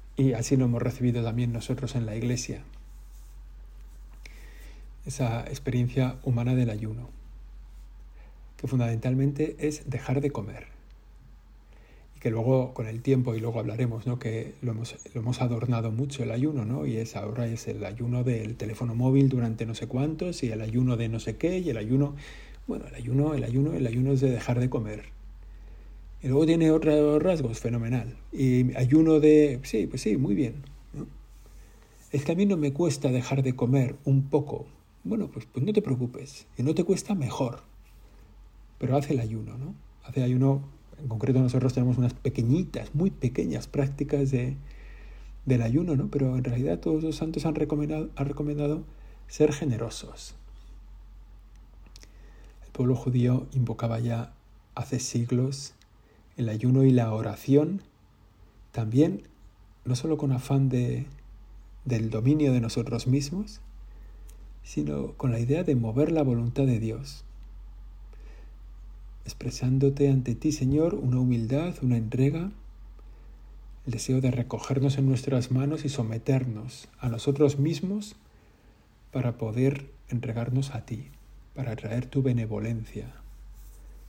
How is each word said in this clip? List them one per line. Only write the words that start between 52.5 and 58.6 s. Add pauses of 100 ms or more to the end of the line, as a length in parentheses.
El
pueblo
judío
invocaba
ya (420)
hace
siglos (640)
el
ayuno
y
la
oración, (920)